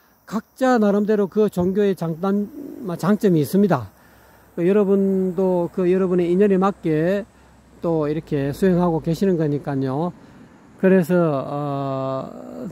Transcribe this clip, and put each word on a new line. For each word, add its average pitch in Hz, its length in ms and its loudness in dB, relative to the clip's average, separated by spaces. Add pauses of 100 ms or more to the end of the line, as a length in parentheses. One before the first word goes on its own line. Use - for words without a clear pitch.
(260)
각자 254 520 -2
나름대로 208 500 2
그 208 220 2
종교의 190 460 0
장단-, 196 880 -4
뭐 175 100 -6
장점이 185 460 2
있습니다. 165 500 0 (640)
그 175 120 0
여러분도 190 1080 2
그 180 180 0
여러분의 180 400 2
인연에 196 260 4
맞게 185 680 0 (560)
또 160 260 -2
이렇게 147 460 -4
수행하고 175 480 2
계시는 170 360 0
거니까요. 143 760 -2 (720)
그래서, 175 640 2
어, 139 1200 -6